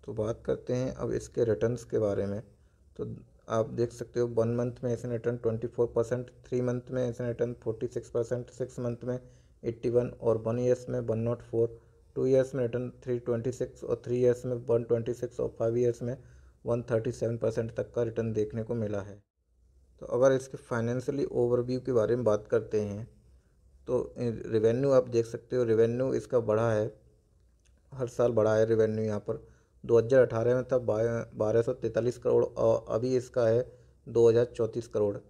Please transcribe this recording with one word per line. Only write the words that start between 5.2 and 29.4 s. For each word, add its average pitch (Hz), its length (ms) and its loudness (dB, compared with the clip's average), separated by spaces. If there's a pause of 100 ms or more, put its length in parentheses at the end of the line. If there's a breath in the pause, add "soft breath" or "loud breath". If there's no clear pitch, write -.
ट्वेंटी 113 300 -2
फ़ोर 117 200 0
परसेंट, 120 440 -2 (140)
थ्री 123 160 -2
मंथ 123 300 -4
में 127 180 -2
इसने 120 180 -6
रिटर्न 120 280 -2
फ़ोर्टी 117 320 -6
सिक्स 120 220 -8
परसेंट, 123 400 -4
सिक्स - 300 -8
मंथ 120 240 -6
में 123 160 -6 (440 soft breath)
एटी 117 260 -4
वन 123 220 2
और 113 280 0
वन 113 200 -2
ईयर्स 123 300 2
में 123 120 -2
वन 113 180 -2
नॉट 117 220 -2
फ़ोर, 117 380 -2 (360 loud breath)
टू 131 100 0
ईयर्स 131 300 4
में 131 80 0
रिटर्न 123 280 -4 (120)
थ्री 123 160 -2
ट्वेंटी 120 340 -2
सिक्स - 300 -8
और 120 220 -4
थ्री 123 160 0
ईयर्स 123 240 4
में 123 100 -2 (120)
वन 120 160 2
ट्वेंटी 117 320 0
सिक्स - 240 -8
और 120 200 -4
फाइव 117 180 0
ईयर्स 120 260 0
में 123 140 -6 (480 soft breath)
वन 120 180 -2
थर्टी 117 300 0
सेवन 117 240 -4
परसेंट 113 380 -2
तक - 180 -6
का 120 100 -2
रिटर्न 113 300 -4
देखने 107 300 -2
को 117 120 -6
मिला 104 260 -4
है। 98 200 -14 (800)
तो - 60 -14
अगर 131 240 4
इसके 131 280 -2
फाइनेंशियली 123 680 -2
ओवरव्यू 123 560 0
के 131 120 -4
बारे 113 220 4
में 123 100 -2
बात 104 220 2
करते 110 340 0
हैं 104 260 -6 (800)
तो 127 100 0 (200)
रेवेन्यू 117 760 2
आप 127 180 6
देख 117 160 2
सकते - 300 -8
हो, 123 80 2
रेवेन्यू 117 500 2
इसका 123 280 0
बढ़ा 113 300 2
है, 107 200 0 (1000)
हर 131 160 -6
साल 120 240 2
बढ़ा 110 240 4
है 110 100 6
रेवेन्यू। 110 380 2
यहाँ 107 160 -2
पर 110 220 -8 (420 soft breath)